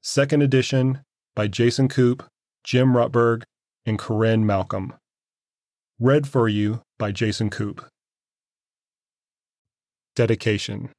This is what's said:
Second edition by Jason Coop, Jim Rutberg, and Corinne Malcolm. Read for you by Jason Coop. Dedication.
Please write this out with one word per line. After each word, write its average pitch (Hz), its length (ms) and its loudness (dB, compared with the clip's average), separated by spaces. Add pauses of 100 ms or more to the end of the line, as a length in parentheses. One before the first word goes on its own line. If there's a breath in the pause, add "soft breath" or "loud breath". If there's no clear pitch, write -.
Second 143 380 0
edition 131 600 2 (340)
by 107 120 -2
Jason 120 400 2
Coop, 123 400 0 (380)
Jim 127 300 2
Rutberg, 117 480 0 (420)
and 107 140 -4
Corinne 110 480 0
Malcolm. 98 480 -4 (1040)
Read 139 280 2
for 120 220 0
you 104 340 -2 (160)
by 104 140 -4
Jason 107 380 -2
Coop. - 360 -10 (2250)
Dedication. 110 840 -2